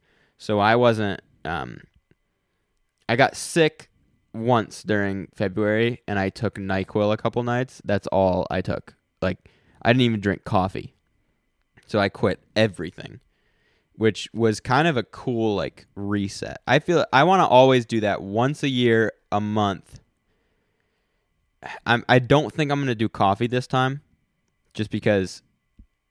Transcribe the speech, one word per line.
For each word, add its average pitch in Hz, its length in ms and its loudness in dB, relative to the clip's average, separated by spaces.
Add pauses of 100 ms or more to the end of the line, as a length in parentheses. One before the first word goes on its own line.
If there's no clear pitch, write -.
(380)
So 104 220 -2
I 107 180 4
wasn't, 110 440 2 (240)
um, 67 360 -8 (1300)
I 120 80 0
got 131 200 2
sick - 540 -2 (440)
once 113 500 -2
during 98 500 -2
February 107 760 -2
and 101 120 -2
I 95 100 0
took - 260 -6
NyQuil 98 560 -2
a 107 60 -2
couple 117 260 -4
nights. 123 400 -4
That's 101 240 -2
all 92 440 0
I 92 100 -4
took. - 340 -8 (260)
Like, - 280 -6 (320)
I - 100 0
didn't 127 120 4
even 113 180 0
drink 98 220 -2
coffee. - 500 -4 (920)
So 107 120 -2
I 98 100 2
quit - 300 -2 (160)
everything, - 640 -4 (760)
which 110 380 0
was 110 260 0
kind 139 280 2
of 143 100 0
a 107 60 -2
cool, 113 520 -4
like, 78 400 -6
reset. 101 720 -6
I 135 120 4
feel, 165 340 0
I 135 100 6
wanna 180 240 4
always 127 380 6
do 117 160 -2
that 101 200 -2
once 113 420 -4
a 143 60 0
year, 117 420 2 (200)
a 104 100 0
month. 104 580 -4 (1900)
I'm, 117 220 0
I 127 120 6
don't 127 340 2
think 147 180 -2
I'm 143 80 -2
gonna 131 160 -2
do 107 140 -2
coffee 101 380 0
this 127 200 -4
time 131 340 -2 (720)
just 107 180 -6
because 101 500 -2 (680)